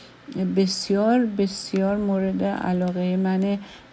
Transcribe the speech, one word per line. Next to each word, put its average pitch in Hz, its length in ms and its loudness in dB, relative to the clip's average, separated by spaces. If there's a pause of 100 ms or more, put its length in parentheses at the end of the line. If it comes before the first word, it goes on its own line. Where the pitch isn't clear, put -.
(560)
بسیار، 202 680 2
بسیار 196 720 0
مورد 190 460 0
علاقهٔ 180 720 0
منه 190 420 0 (340)